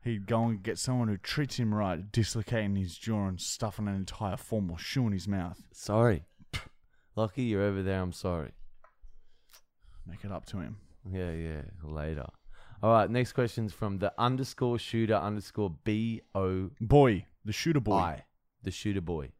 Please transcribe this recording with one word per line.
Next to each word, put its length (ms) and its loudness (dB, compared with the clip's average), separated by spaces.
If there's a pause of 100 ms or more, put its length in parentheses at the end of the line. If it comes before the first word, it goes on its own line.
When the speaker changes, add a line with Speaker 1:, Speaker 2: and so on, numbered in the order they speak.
Speaker 1:
he'd 220 -2
go 180 2
and 180 0
get 160 -4
someone 300 0
who 80 2
treats 420 -2
him 160 2
right, 380 0
dislocating 640 0
his 200 -2
jaw 300 -2
and 140 -4
stuffing 480 -4
an 80 0
entire 400 -4
formal 400 -2
shoe 300 0
in 60 2
his 140 -2
mouth. 340 -4 (120)
Speaker 2:
Sorry. 500 4 (960)
Lucky 260 0
you're 200 2
over 200 2
there, 180 0
I'm 120 -2
sorry. 400 -2 (1500)
Speaker 1:
Make 180 -12
it 60 -6
up 160 -8
to 140 -6
him. 160 -8 (360)
Speaker 2:
Yeah, 200 -2
yeah, 300 -6 (200)
later. 440 -4 (580)
All 80 6
right, 180 6
next 220 0
question's 400 0
from 260 -4
the 180 0
underscore 600 0
shooter 380 2
underscore 680 -2
B 400 0 (140)
O. 340 2 (100)
Speaker 1:
Boy, 460 6 (180)
the 80 -4
shooter 280 2
boy. 160 2
Speaker 2:
I, 280 0 (380)
the 80 -4
shooter 300 -2
boy 400 -4